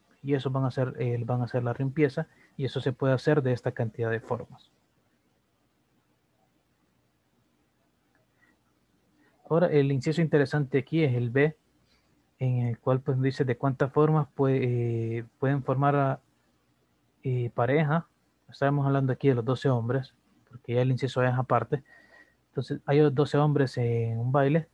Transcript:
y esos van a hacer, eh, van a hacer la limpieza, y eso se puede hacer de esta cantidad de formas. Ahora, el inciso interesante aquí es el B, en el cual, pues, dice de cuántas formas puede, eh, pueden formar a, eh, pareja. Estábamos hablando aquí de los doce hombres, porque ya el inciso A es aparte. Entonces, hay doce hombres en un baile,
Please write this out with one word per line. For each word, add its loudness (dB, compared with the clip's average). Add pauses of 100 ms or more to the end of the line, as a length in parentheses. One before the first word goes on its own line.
(220)
y -2
esos -2
van 0
a 0
hacer, -2
eh, -2
van -2
a -2
hacer -4
la -2
limpieza, -2 (280)
y -6
eso -4
se -2
puede 0
hacer 2
de -2
esta -4
cantidad -4
de -4
formas. -10 (4000)
Ahora, 2
el 2
inciso -2
interesante 2
aquí 0
es 0
el -2
B, 2 (840)
en 0
el -6
cual, 0
pues, -2
dice 0
de -2
cuántas -2
formas 2
puede, 0
eh, -10 (140)
pueden 0
formar 2
a, 0 (1040)
eh, -4
pareja. 0 (420)
Estábamos 0
hablando 2
aquí 2
de 4
los -2
doce 0
hombres, -2 (360)
porque -8
ya 2
el 2
inciso -2
A 2
es 0
aparte. 0 (680)
Entonces, -8
hay 2
doce 2
hombres 2
en -2
un -2
baile, 2